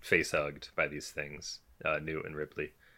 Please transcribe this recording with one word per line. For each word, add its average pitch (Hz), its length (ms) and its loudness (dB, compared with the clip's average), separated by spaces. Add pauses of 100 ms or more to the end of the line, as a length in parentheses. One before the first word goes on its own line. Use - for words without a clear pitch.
face-hugged 76 720 2
by 80 140 4
these 73 220 -6
things, 73 480 -8 (260)
uh, 78 140 4
Newt 78 260 -2
and 78 100 -8
Ripley. 76 380 -4 (240)